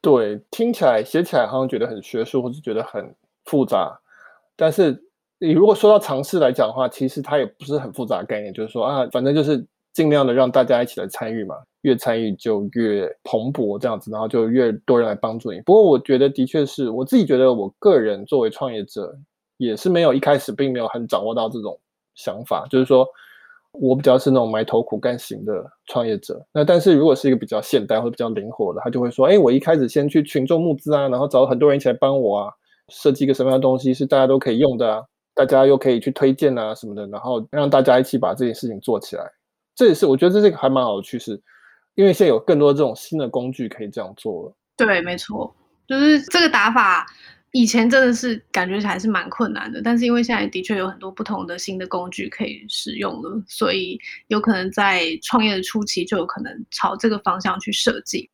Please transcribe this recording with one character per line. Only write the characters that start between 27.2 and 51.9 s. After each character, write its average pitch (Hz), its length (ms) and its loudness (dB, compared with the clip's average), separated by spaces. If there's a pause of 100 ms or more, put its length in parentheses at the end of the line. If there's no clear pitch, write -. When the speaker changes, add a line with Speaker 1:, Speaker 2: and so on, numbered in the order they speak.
Speaker 1:
一 135 40 4
个 127 60 4
比 110 100 -6
较 110 120 -4
现 107 260 0
代 110 140 0
或 120 60 -4
者 120 60 -2
比 110 60 -14
较 117 120 -4
灵 107 220 -8
活 98 200 -4
的， - 120 -8
他 127 80 -4
就 131 100 -2
会 120 80 -2
说， 131 160 2
诶， 180 100 6
我 151 160 6
一 131 80 4
开 160 160 2
始 131 140 0
先 143 180 0
去 151 140 2
群 143 240 -2
众 160 160 0
募 165 140 0
资 147 180 -4
啊， 139 140 0
然 127 120 -2
后 139 80 0
找 131 200 4
很 131 100 0
多 147 120 4
人 139 80 4
一 - 20 -2
起 131 100 0
来 120 100 0
帮 139 200 2
我 104 180 0
啊， 101 140 -4 (380)
设 - 220 0
计 135 120 -2
一 135 40 2
个 135 60 2
什 131 100 0
么 131 60 2
样 131 100 4
的 - 40 0
东 131 160 2
西 131 160 0
是 139 100 -4
大 135 100 0
家 135 120 4
都 135 100 4
可 131 140 -2
以 113 80 0
用 135 180 2
的 113 160 0
啊， 110 80 -6 (320)
大 143 100 2
家 135 220 4
又 139 100 6
可 135 140 0
以 120 100 2
去 135 120 -4
推 135 200 2
荐 135 240 0
啊 110 200 -6
什 - 100 -20
么 107 80 -12
的， 101 140 -10
然 101 120 -12
后 120 300 -6
让 147 180 -2
大 139 140 4
家 127 180 4
一 131 40 2
起 - 120 -4
把 110 200 -2
这 131 100 -4
件 117 80 -4
事 - 140 -10
情 107 120 -8
做 110 200 -4
起 - 160 -12
来。 82 80 -10 (520)
这 247 140 6
也 170 40 4
是， 170 140 2
我 135 100 4
觉 175 100 4
得 180 60 4
这 208 80 4
是 208 60 6
一 - 20 8
个 165 80 0
还 139 100 -2
蛮 131 160 2
好 110 120 -2
的 101 80 -6
趋 120 160 -10
势， 107 200 -10 (540)
因 190 100 2
为 196 80 6
现 180 140 4
在 165 40 6
有 113 100 4
更 165 180 2
多 143 160 6
这 139 60 0
种 127 160 0
新 - 240 -8
的 131 100 -4
工 127 220 -4
具 127 180 -8
可 110 140 -14
以 104 40 -10
这 104 140 -10
样 95 160 -12
做 90 300 -10
了。 - 80 -20 (200)
Speaker 2:
对， 208 260 0
没 175 140 -8
错， - 400 -12 (320)
就 269 120 -2
是 294 200 4
这 294 200 -2
个 339 100 4
打 214 220 2
法 196 340 2 (460)
以 254 120 2
前 226 240 2
真 262 140 6
的 247 100 4
是 233 400 -4
感 180 160 -2
觉 196 120 -4
还 202 180 -4
是 190 100 -4
蛮 185 220 -2
困 - 240 -4
难 - 180 -10
的， - 80 -10
但 226 160 0
是 233 80 0
因 240 80 0
为 240 120 2
现 233 120 -2
在 202 120 -2
的 190 160 -8
确 202 160 -4
有 190 80 -4
很 190 100 -10
多 190 140 -16
不 202 120 -12
同 196 220 -8
的 175 140 -12
新 185 180 -10
的 185 80 -10
工 180 240 -8